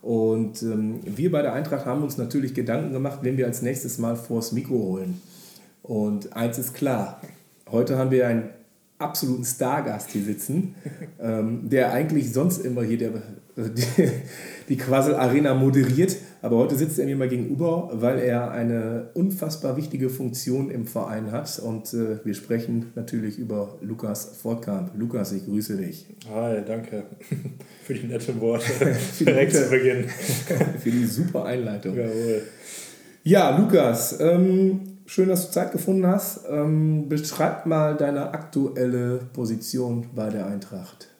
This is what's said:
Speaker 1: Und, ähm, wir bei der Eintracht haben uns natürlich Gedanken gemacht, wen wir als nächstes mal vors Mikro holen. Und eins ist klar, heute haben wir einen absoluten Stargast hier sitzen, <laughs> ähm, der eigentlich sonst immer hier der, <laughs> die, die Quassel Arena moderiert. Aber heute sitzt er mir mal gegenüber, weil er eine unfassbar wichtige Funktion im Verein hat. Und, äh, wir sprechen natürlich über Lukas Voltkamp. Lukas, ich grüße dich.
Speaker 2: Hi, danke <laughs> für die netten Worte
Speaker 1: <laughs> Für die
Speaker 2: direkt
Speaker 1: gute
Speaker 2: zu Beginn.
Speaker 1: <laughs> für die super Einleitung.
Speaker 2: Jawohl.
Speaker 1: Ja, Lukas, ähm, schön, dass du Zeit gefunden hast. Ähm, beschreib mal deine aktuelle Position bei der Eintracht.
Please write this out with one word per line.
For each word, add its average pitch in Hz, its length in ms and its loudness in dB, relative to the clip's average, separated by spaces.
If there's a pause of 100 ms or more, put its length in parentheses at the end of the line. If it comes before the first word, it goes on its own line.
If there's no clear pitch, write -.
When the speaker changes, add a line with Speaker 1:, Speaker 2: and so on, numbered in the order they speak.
Speaker 1:
Und, 110 600 0
ähm, 110 420 -2
wir 131 260 0
bei 175 120 2
der 131 100 0
Eintracht 139 340 -4
haben 131 160 -2
uns 135 160 -4
natürlich 131 360 -2
Gedanken 127 380 -2
gemacht, 131 300 -4
wen 127 140 0
wir 131 100 2
als 117 160 -4
nächstes 123 360 -4
mal 117 180 -2
vors 113 360 -4
Mikro 127 220 -2
holen. 92 460 -2 (640)
Und 104 520 -2
eins 120 240 -2
ist 123 160 -6
klar, 120 460 -2 (500)
heute 120 280 2
haben 131 120 2
wir 127 160 6
einen 113 240 0 (480)
absoluten 131 460 -2
Stargast 113 680 -2
hier 104 120 -2
sitzen, 135 520 -2 (240)
<laughs> - 220 -16
ähm, 113 480 -2
der 127 240 4
eigentlich 139 400 0
sonst 143 320 2
immer 123 180 -2
hier 113 160 0
der, 113 120 -2 (460)
<laughs> - 0 -
die, 120 520 2 (600)
die 135 80 0
Quassel 135 380 2
Arena 131 400 4
moderiert. 131 600 4 (240)
Aber 117 160 2
heute 139 180 4
sitzt 156 240 0
er 139 80 2
mir 139 80 0
mal 131 140 0
gegenüber, 135 680 0
weil 120 240 2
er 120 320 0
eine 117 640 -2
unfassbar 160 640 -2
wichtige 131 340 -2
Funktion 127 640 -4
im 120 140 -6
Verein 110 440 -6
hat. - 300 -6
Und, 113 340 -8
äh, 110 300 -2
wir 104 100 -2
sprechen 117 640 -4
natürlich 110 420 -6
über 107 420 -6
Lukas 107 640 -8
Voltkamp. 101 540 -4
Lukas, 110 360 -4
ich 95 140 -6
grüße 104 300 -4
dich. 87 300 -8 (260)
Speaker 2:
Hi, 113 340 -2
danke 110 380 -6 (380)
<laughs> - 420 -14
für 135 100 -6
die 120 140 -8
netten 117 320 -4
Worte 117 240 0
Speaker 1:
<laughs> - 80 0
Für 135 220 4 (240)
die 170 60 4
Speaker 2:
direkt 135 280 6
Speaker 1:
gute 139 120 6
Speaker 2:
zu 123 60 2
Beginn. 127 380 4
Speaker 1:
<laughs> - 720 0
für 120 100 0
die 120 160 4
super 131 380 0
Einleitung. 107 520 -2
Speaker 2:
Jawohl. 113 460 0 (800)
Speaker 1:
Ja, 156 340 8
Lukas, 160 640 4
ähm, 185 600 6 (260)
schön, 190 220 4
dass 180 180 2
du - 60 -10
Zeit 175 180 0
gefunden 190 380 2
hast. 185 320 0 (100)
Ähm, 151 580 2
beschreib 151 580 0
mal 151 300 2
deine 143 380 -2
aktuelle 127 840 0 (120)
Position 120 800 -4
bei 107 160 -4
der 104 180 -4
Eintracht. 98 600 -10 (140)